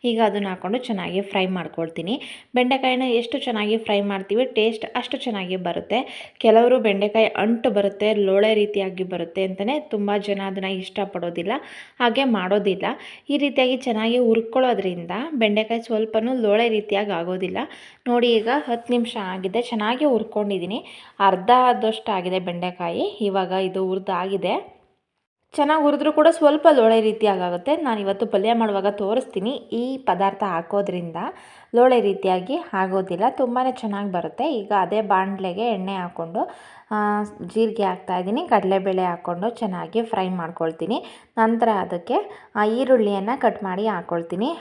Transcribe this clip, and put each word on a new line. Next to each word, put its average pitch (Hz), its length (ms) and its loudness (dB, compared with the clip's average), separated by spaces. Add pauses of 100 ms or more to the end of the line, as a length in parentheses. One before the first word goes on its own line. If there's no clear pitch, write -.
ಈಗ 233 200 0
ಅದನ್ನ 202 220 0
ಹಾಕ್ಕೊಂಡು 185 320 -4
ಚೆನ್ನಾಗಿ 190 420 -4
ಫ್ರೈ 196 260 -2
ಮಾಡ್ಕೊಳ್ತೀನಿ. 165 760 -6 (320)
ಬೆಂಡೆಕಾಯಿನ 254 480 2
ಎಷ್ಟು 240 360 0
ಚೆನ್ನಾಗಿ 214 380 -2
ಫ್ರೈ 220 240 0
ಮಾಡ್ತೀವಿ, 202 440 0
ಟೇಸ್ಟ್ 226 400 0 (120)
ಅಷ್ಟು 247 200 -6
ಚೆನ್ನಾಗಿ 190 400 -4
ಬರುತ್ತೆ. 175 840 -4
ಕೆಲವರು 240 420 6
ಬೆಂಡೆಕಾಯಿ 208 460 2
ಅಂಟು 226 440 0
ಬರುತ್ತೆ, 202 440 2
ಲೋಳೆ 202 400 4
ರೀತಿಯಾಗಿ 196 500 0
ಬರುತ್ತೆ 180 400 -4
ಅಂತಲೇ 202 360 -2
ತುಂಬ 208 300 -4 (160)
ಜನ 196 200 -2
ಅದನ್ನ 190 200 -6
ಇಷ್ಟಪಡೋದಿಲ್ಲ, 185 840 -4 (480)
ಹಾಗೆ 240 240 2
ಮಾಡೋದಿಲ್ಲ. 196 600 0 (440)
ಈ 285 100 2
ರೀತಿಯಾಗಿ 262 380 2
ಚೆನ್ನಾಗಿ 233 420 0
ಹುರ್ಕೊಳ್ಳೋದ್ರಿಂದ 226 920 2 (220)
ಬೆಂಡೆಕಾಯಿ 220 500 0
ಸ್ವಲ್ಪನೂ 220 520 -2
ಲೋಳೆ 226 340 4
ರೀತಿಯಾಗಿ 208 420 -2
ಆಗೋದಿಲ್ಲ. 185 480 -4 (500)
ನೋಡಿ, 240 260 4
ಈಗ 220 200 0
ಹತ್ತು 240 380 -4
ನಿಮಿಷ 240 280 -2
ಆಗಿದೆ, 190 420 -4
ಚೆನ್ನಾಗಿ 233 420 -2
ಹುರ್ಕೊಂಡಿದ್ದೀನಿ. 214 840 -2 (320)
ಅರ್ಧ 190 360 4
ಆದಷ್ಟು 226 500 4
ಆಗಿದೆ 185 340 -2
ಬೆಂಡೆಕಾಯಿ. 175 600 -4
ಇವಾಗ 196 500 -2
ಇದು 190 360 -2
ಹುರ್ದಾಗಿದೆ. 190 1000 -4 (680)
ಚೆನ್ನಾಗಿ 302 280 2
ಹುರಿದ್ರೂ 294 300 2
ಕೂಡ 302 180 6
ಸ್ವಲ್ಪ 311 420 6
ಲೋಳೆ 226 280 6
ರೀತಿಯಾಗುತ್ತೆ. 196 760 0
ನಾನು 247 240 -2
ಇವತ್ತು 196 260 -2
ಪಲ್ಯ 214 280 2
ಮಾಡುವಾಗ 202 320 0
ತೋರಿಸ್ತೀನಿ. 208 640 -2
ಈ 254 480 -4
ಪದಾರ್ಥ 196 440 0
ಹಾಕೋದ್ರಿಂದ 175 760 -2 (580)
ಲೋಳೆ 240 260 6
ರೀತಿಯಾಗಿ 190 580 0 (140)
ಆಗೋದಿಲ್ಲ, 190 580 0
ತುಂಬಾ 254 400 0
ಚೆನ್ನಾಗಿ 202 420 -6
ಬರುತ್ತೆ. 180 420 -4
ಈಗ 208 240 -4
ಅದೇ 202 220 0
ಬಾಣಲೆಗೆ 190 640 0
ಎಣ್ಣೆ 196 340 -2
ಹಾಕ್ಕೊಂಡು, 175 540 -6 (400)
ಆ, 208 320 0 (320)
ಜೀರಿಗೆ 220 280 0
ಹಾಕ್ತಾಯಿದ್ದೀನಿ. 185 680 -2
ಕಡಲೆಬೇಳೆ 190 560 2
ಹಾಕ್ಕೊಂಡು 175 460 -4
ಚೆನ್ನಾಗಿ 185 520 -4
ಫ್ರೈ 190 260 -4
ಮಾಡ್ಕೊಳ್ತೀನಿ. 170 760 -4 (340)
ನಂತರ 226 300 2
ಅದಕ್ಕೆ, 185 480 -2 (400)
ಆ, 208 80 2
ಈರುಳ್ಳಿಯನ್ನು 220 760 2
ಕಟ್ 220 220 0
ಮಾಡಿ 190 240 -4
ಹಾಕ್ಕೊಳ್ತೀನಿ. 180 760 -4